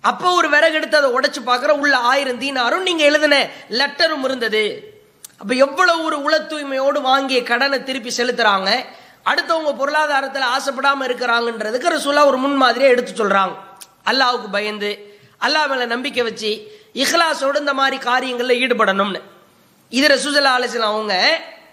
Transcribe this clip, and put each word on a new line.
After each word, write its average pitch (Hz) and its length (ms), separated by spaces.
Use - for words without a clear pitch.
அப்போ 311 300
ஒரு 349 180
விறகு 311 260
எடுத்து 311 220
அதை 277 160
உடைச்சு 262 320
பார்க்கிறேன், 247 340
உள்ள 285 180
ஆயிரம் 247 440
தீனாரும் 269 420
நீங்க 339 220
எழுதின 285 440
லெட்டரும் 277 540
இருந்தது." 220 720
அப்ப 202 160
எவ்வளவு 320 500
ஒரு 311 140
உள 302 200
தூய்மையோடு 285 640
வாங்கிய 262 420
கடனை 247 400
திருப்பி 254 340
செலுத்துறாங்க, 220 680
அடுத்தவங்க 311 520
பொருளாதாரத்துல 277 680
ஆசைப்படாம 269 420
இருக்கிறாங்கன்றதுக்கு 240 1000
ரசூலா 294 260
ஒரு 262 140
முன்மாதிரியா 262 420
எடுத்து 247 320
சொல்றாங்க. 196 440
அல்லாஹ்வுக்கு 240 460
பயந்து, 208 680
அல்லாஹ் 294 280
மேல 262 180
நம்பிக்கை 247 360
வச்சு, 220 580
இஹ்லாஸோடு 285 640
இந்த 285 140
மாதிரி 269 240
காரியங்கள்ல 247 720
ஈடுபடணும்னு. 202 560
இது 262 180
ரசூலுல்லாஹி 277 500
அலைஹி 247 80
வஸல்லம் 233 120
அவங்க 214 640